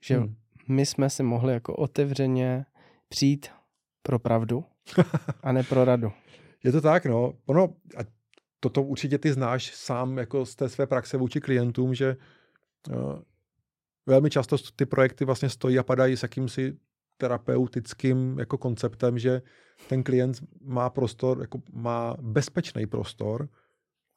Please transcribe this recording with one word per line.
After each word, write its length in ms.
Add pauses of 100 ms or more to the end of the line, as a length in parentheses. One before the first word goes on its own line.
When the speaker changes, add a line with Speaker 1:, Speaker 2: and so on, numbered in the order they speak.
Speaker 1:
že 180
Speaker 2:
Hmm. 160 (340)
Speaker 1:
my 180
jsme 240
si 120
mohli 300
jako 240
otevřeně 880 (440)
přijít 380 (560)
pro 160
pravdu 460 (320)
Speaker 2:
<laughs> 460
Speaker 1:
a 100
ne 100
pro 220
radu. 280 (520)
Speaker 2:
Je 80
to 80
tak, 260
no. 260 (140)
Ono, 220 (280)
a 40 (600)
toto 220
určitě 360
ty 140
znáš 420
sám 440
jako 280
z 80
té 140
své 180
praxe 300
vůči 240
klientům, 540
že, 220 (720)
eh, 40 (1120)
velmi 240
často 260
st-, 200
ty 100
projekty 380
vlastně 240
stojí 300
a 40
padají 340
s 60
jakýmsi 540 (680)
terapeutickým 920
jako 200
konceptem, 600
že 240 (460)
ten 140
klient 340 (240)
má 300
prostor, 500
jako 220 (100)
má 480
bezpečný 680
prostor 600 (680)